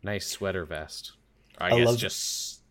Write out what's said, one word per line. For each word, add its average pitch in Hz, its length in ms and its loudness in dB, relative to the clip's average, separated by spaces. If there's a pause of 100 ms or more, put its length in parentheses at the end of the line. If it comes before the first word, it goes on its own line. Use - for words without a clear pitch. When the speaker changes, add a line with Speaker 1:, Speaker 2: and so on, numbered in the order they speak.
Speaker 1:
Nice 101 260 -4
sweater 92 360 -2
vest. 78 480 -10 (460)
I 90 160 0
Speaker 2:
I 120 40 6
Speaker 1:
guess 120 80 8
Speaker 2:
love 120 120 6
Speaker 1:
just - 600 -4 (100)